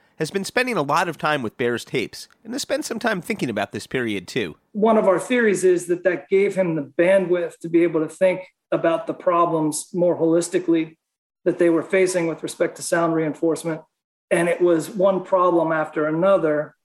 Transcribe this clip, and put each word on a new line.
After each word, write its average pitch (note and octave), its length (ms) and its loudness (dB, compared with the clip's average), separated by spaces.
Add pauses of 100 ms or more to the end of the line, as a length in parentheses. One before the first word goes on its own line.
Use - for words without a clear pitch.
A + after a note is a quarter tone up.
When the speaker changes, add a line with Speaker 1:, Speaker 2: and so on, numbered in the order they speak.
(180)
Speaker 1:
has D#3 140 -4
been G3 140 -6
spending B3 320 -2
a D#3+ 40 2
lot D#3 260 0
of D#3+ 100 -8
time D3+ 260 -2
with A2 140 -8
Bear's A#2+ 280 -2
tapes - 420 -6 (160)
and A3 100 -14
has - 100 -8
spent D4 220 -4
some B3+ 120 -8
time G#3 240 -2
thinking F3 300 -4
about G2+ 200 -4
this G#2+ 140 -8
period G#2+ 420 -4
too. F#2 280 -6 (160)
Speaker 2:
One A3 260 2
of G3 100 2
our F3+ 120 4
theories A3+ 440 0
is F3+ 240 2
that F3 180 -2
that F3 240 -2
gave G3 260 2
him F3+ 180 0
the D#3 80 -2
bandwidth F3 800 0
to E3+ 100 -10
be E3 140 4
able E3 160 2
to D#3 100 -2
think F#3 380 0 (240)
about E3 340 0
the D#3 80 -6
problems E3 800 0
more F3 240 2
holistically E3 800 0 (480)
that F3 140 0
they E3+ 100 4
were E3 140 2
facing F#3 440 0
with D#3 140 -6
respect D#3+ 360 -4
to - 40 -16
sound E3 320 0
reinforcement. D#3+ 680 -2 (500)
And E3+ 160 2
it F3 140 0
was E3+ 280 2
one F#3+ 360 0
problem E3+ 480 2
after D#3 340 -2
another D#3+ 760 0